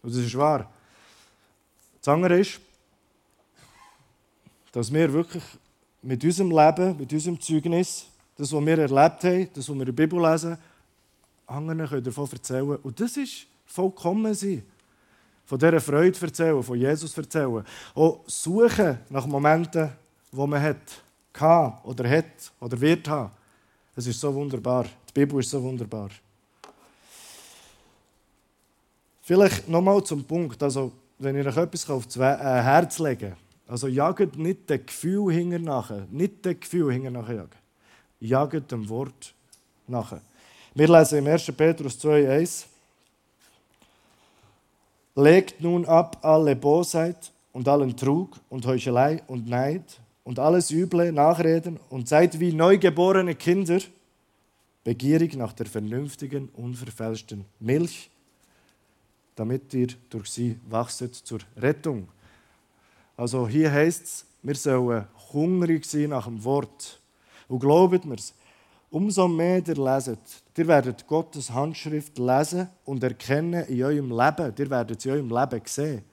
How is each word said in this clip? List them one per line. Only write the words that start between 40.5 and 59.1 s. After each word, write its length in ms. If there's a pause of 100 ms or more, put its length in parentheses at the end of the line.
Wir 140
lesen 320
im 80
ersten 260
Petrus 460
zwei 300
eins. 360 (2500)
Legt 460
nun 240
ab 380
alle 320
Bosheit 760 (200)
und 160
allen 280
Trug 440 (100)
und 160
Heuchelei 640
und 200
Neid 520 (240)
und 160
alles 320
üble 400
Nachreden 680 (100)
und 180
seid 320
wie 120
neugeborene 840
Kinder, 440 (1040)
begierig 520
nach 180
der 120
vernünftigen, 840
unverfälschten 960 (140)
Milch, 500 (1300)